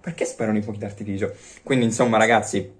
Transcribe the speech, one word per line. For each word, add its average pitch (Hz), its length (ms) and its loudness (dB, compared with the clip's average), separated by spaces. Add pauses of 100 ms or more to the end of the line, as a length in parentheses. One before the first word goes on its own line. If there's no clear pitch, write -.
perché 170 240 -6
sparano 107 320 -2
i - 20 0
fuochi 104 200 -8
d'artificio? 101 520 -6 (300)
Quindi 127 240 2
insomma 113 320 2
ragazzi 110 600 2